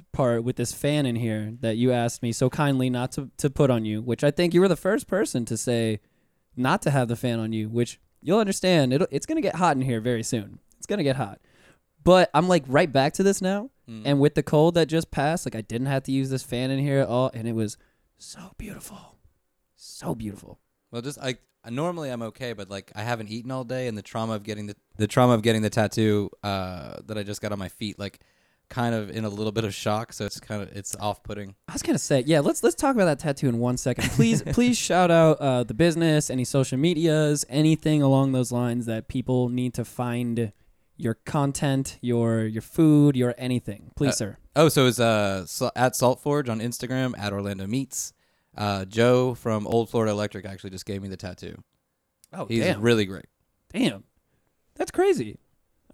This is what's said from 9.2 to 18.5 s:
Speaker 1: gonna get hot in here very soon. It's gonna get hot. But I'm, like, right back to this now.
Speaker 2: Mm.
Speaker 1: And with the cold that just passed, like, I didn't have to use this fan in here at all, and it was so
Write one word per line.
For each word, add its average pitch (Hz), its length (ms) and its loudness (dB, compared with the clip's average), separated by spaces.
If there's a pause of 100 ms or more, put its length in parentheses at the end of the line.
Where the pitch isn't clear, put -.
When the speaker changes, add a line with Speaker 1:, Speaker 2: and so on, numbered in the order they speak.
Speaker 1:
gonna 320 140 0
get - 140 -2
hot 165 200 2
in 131 80 0
here 120 180 -2
very 117 220 -2
soon. 104 340 -6 (200)
It's - 100 -16
gonna 202 160 -2
get 135 120 0
hot. 110 240 -6 (640)
But 180 300 8
I'm, 165 160 4
like, 175 180 4
right 143 240 4
back 135 220 2
to 190 100 0
this 196 180 2
now. 202 280 -2 (200)
Speaker 2:
Mm. 113 160 -12
Speaker 1:
And 139 140 4
with 147 160 4
the 151 80 0
cold 160 320 4
that 165 120 4
just 160 240 -2
passed, 156 340 -2
like, - 100 -6
I 110 60 -6
didn't 117 260 -6
have 135 160 -2
to - 80 -8
use 135 180 0
this 135 140 -4
fan 127 280 -4
in 135 80 -2
here 139 200 2
at 135 80 2
all, 127 260 0
and 113 140 -8
it 117 60 -4
was 110 240 -2 (400)
so - 400 -20